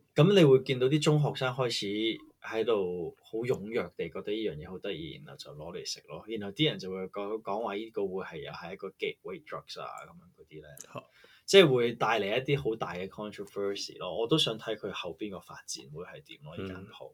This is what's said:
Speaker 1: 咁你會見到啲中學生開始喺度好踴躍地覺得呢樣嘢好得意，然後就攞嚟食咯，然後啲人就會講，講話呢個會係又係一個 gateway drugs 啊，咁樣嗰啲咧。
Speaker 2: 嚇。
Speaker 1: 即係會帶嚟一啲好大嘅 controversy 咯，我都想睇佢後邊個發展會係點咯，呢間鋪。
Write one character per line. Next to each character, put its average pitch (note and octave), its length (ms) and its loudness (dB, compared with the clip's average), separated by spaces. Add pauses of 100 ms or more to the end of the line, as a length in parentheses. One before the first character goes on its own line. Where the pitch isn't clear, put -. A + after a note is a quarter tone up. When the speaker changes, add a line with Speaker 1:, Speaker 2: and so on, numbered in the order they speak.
(160)
Speaker 1:
咁 F#3 200 10
你 E3+ 80 12
會 C3 200 10
見 B2+ 160 -2
到 B2+ 80 4
啲 D3+ 120 4
中 D3+ 220 6
學 A#2 140 2
生 B2+ 180 0
開 B2+ 160 0
始 G#2 160 -4 (560)
喺 A2+ 220 -2
度 F2+ 580 0
好 - 160 -8
踴 G2+ 300 -2
躍 G#2+ 280 -2
地 E2+ 140 -4
覺 F#2+ 120 -8
得 G#2 100 -4
呢 A2 60 -2
樣 F#2+ 180 -2
嘢 D#2 120 -12
好 F2+ 120 -12
得 G2+ 120 -6
意， D#2 220 -8 (100)
然 - 20 -18
後 C#2 100 -16
就 C#2+ 160 -16
攞 D#2 200 -12
嚟 F2+ 140 -10
食 - 220 -8
咯， E2 180 -12
然 A2 160 -4
後 G2+ 100 -6
啲 D3+ 160 2
人 G#2 100 -2
就 F#2 120 -8
會 F#2 60 -6 (100)
講， G2+ 340 -6
講 G#2 220 -4
話 G2+ 120 -4
呢 A2+ 160 -6
個 G#2+ 140 -4
會 F#2 200 -6
係 E2+ 140 -12
又 C#2+ 140 -10
係 E2+ 200 -12
一 G2 40 -10
個 G2 120 -10
gateway F#2 560 -8
drugs - 360 -12
啊， C2 60 -10 (180)
咁 - 60 -20
樣 - 320 -20
嗰 - 60 -20
啲 D#2 120 -20
咧。 D2+ 40 -18 (280)
Speaker 2:
嚇。 - 120 -12 (420)
Speaker 1:
即 G3 160 10
係 D3 100 8
會 A#2+ 200 2
帶 A2+ 280 2
嚟 G2 60 0
一 A2+ 160 0
啲 C#3+ 200 -2
好 A2 140 0
大 F2+ 180 -6
嘅 F#2 140 -8
controversy G2+ 880 -8
咯， F2 220 -4
我 A#2 60 2
都 D#3 100 4
想 A#2 220 2
睇 A2 180 -6
佢 G2+ 140 -8
後 F2 260 -8
邊 G#2 140 -8
個 F2 100 -10
發 - 260 -20
展 - 180 -12 (100)
會 E2 100 -10
係 D2+ 200 -16
點 - 180 -20
咯， D2+ 160 -14
呢 G2 80 -8
間 F#2 100 -10 (120)
鋪。 - 260 -18